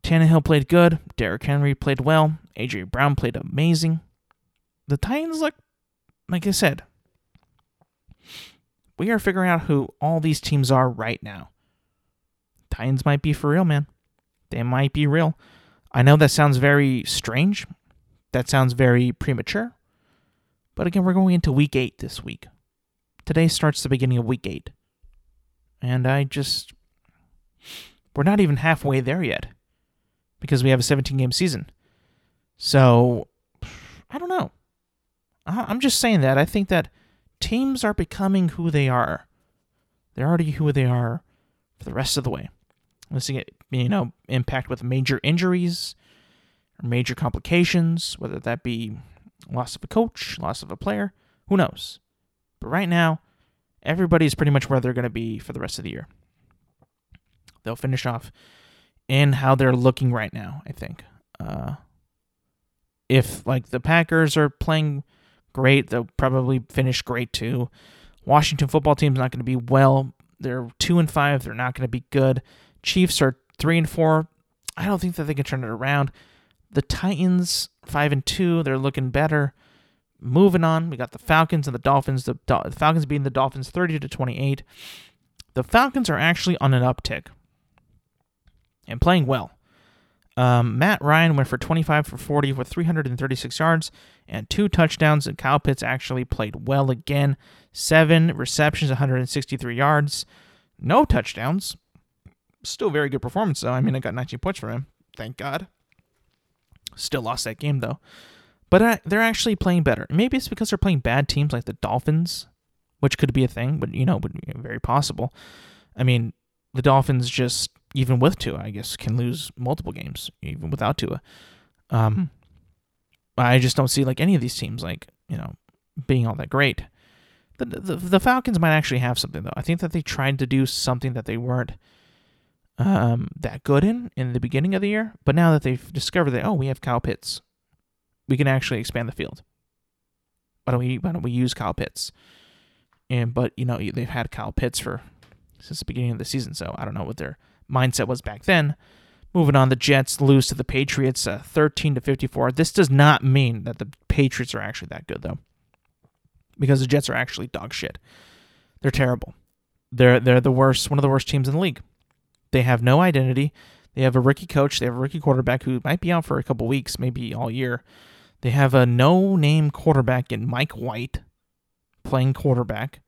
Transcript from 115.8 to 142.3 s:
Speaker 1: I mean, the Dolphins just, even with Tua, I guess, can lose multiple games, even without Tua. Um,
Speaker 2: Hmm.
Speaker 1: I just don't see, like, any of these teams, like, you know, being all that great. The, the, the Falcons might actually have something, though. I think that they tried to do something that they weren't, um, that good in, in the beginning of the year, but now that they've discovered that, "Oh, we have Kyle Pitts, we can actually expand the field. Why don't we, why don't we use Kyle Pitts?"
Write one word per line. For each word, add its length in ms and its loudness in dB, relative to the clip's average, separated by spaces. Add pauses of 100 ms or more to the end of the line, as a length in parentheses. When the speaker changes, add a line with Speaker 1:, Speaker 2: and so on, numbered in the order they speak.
Speaker 1:
I 80 -2
mean, 300 0 (400)
the 80 -4
Dolphins 480 2
just, 400 -4 (240)
even 260 2
with 200 4
Tua, 240 -6
I 60 -10
guess, 260 -10
can 220 -4
lose 400 -6
multiple 340 -6
games, 400 -12 (100)
even 300 -10
without 260 -2
Tua. 240 -6 (680)
Um, 420 0 (1080)
Speaker 2:
Hmm. 40 0
Speaker 1:
I 180 6
just 160 2
don't 140 2
see, 140 0
like, 180 -2
any 140 4
of 60 2
these 140 -6
teams, 280 -10
like, 240 -12 (200)
you 100 -8
know, 180 -12 (520)
being 200 2
all 80 -4
that 140 -10
great. 340 0 (760)
The, 80 -6
the, 300 -8
the 240 2
Falcons 400 0
might 140 4
actually 260 0
have 200 -2
something, 240 -8
though. 120 -10
I 60 -8
think 180 -2
that 120 -6
they 100 -4
tried 380 -4
to 80 -2
do 180 2
something 480 -4
that 120 -8
they 120 -6
weren't, 360 -4 (1040)
um, 520 0 (100)
that 240 -10
good 200 4
in, 320 -2
in 180 -6
the 60 -2
beginning 340 -2
of 80 -2
the 80 -2
year, 240 -4 (120)
but 100 4
now 160 6
that 100 4
they've 320 -4
discovered 380 0
that, 120 -2
"Oh, 100 -2
we 140 -2
have 140 -6
Kyle 180 -2
Pitts, 420 -8 (880)
we 80 2
can 120 2
actually 320 -2
expand 280 -6
the 60 -10
field. 300 -10 (1200)
Why 80 -2
don't 80 0
we, 180 -4
why 140 -4
don't 100 -6
we 80 -4
use 240 0
Kyle 220 -6
Pitts?" 360 -10 (1000)